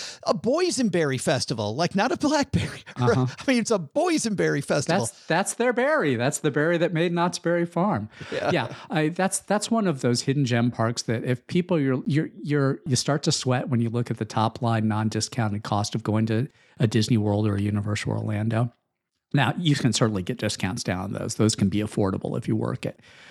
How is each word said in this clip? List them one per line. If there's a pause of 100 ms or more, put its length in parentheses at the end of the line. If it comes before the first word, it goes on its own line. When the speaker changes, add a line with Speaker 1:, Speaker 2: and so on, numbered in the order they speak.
(240)
Speaker 1:
a
boysenberry
festival,
like,
not
a
blackberry.
<laughs>
Speaker 2:
Uh-huh. (120)
Speaker 1:
I
mean,
it's
a
boysenberry
festival.
Speaker 2:
That's,
that's
their
berry.
That's
the
berry
that
made
Knott's
Berry
Farm. (240)
Speaker 1:
Yeah.
Speaker 2:
Yeah, (160)
I,
that's,
that's
one
of
those
hidden
gem
parks
that
if
people,
you're,
you're, (140)
you're,
you
start
to
sweat
when
you
look
at
the
top
line,
non-discounted
cost
of
going
to (320)
a
Disney
World
or
a
Universal
Orlando. (640)
Now,
you
can
certainly
get
discounts
down
on
those.
Those
can
be
affordable
if
you
work
it. (300)